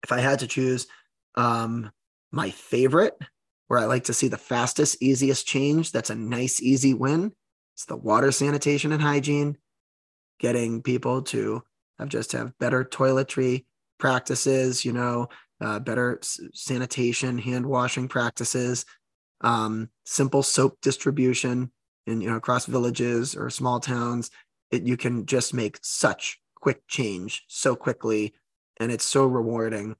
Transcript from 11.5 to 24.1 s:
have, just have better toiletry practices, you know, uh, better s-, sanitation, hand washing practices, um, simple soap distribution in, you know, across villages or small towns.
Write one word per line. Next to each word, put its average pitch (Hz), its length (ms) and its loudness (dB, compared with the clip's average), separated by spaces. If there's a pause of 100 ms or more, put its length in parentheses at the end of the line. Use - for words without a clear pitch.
have, 143 100 -8
just 117 240 -4
have 123 260 -6
better 127 260 0
toiletry 131 800 0 (320)
practices, 131 880 0
you 127 80 -2
know, 120 360 -2 (320)
uh, 107 180 -4
better 123 440 -2
s-, - 180 -8 (140)
sanitation, 123 840 -2
hand 123 280 -2
washing 127 420 0
practices, 123 760 -2 (580)
um, 110 480 0 (160)
simple 139 360 2
soap - 380 2
distribution 127 880 0 (360)
in, 113 160 -4
you 101 80 -2
know, 113 60 0
across 123 280 0
villages 120 720 0
or 123 140 -6
small 123 300 -2
towns. 120 500 -4 (400)